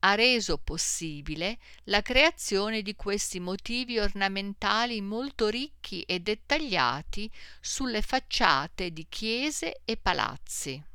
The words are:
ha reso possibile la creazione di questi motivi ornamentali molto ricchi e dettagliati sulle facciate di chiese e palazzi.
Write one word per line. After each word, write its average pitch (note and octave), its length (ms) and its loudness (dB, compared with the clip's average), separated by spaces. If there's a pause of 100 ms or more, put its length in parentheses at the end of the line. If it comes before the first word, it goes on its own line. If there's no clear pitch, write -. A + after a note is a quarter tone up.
ha G3 140 6
reso A3 440 2
possibile D#3 1000 -4 (260)
la G#3 180 2
creazione A3 800 4
di G3+ 120 -6
questi G3 460 -4
motivi A#3 580 -2
ornamentali G3+ 1000 0
molto A3 480 -2
ricchi A#3 540 -6
e F3+ 180 -2
dettagliati F#3 1080 0 (320)
sulle A#3+ 400 -2
facciate F3+ 920 2
di D#3+ 160 -12
chiese B3+ 760 -4
e A3+ 120 -2
palazzi. - 840 -2 (140)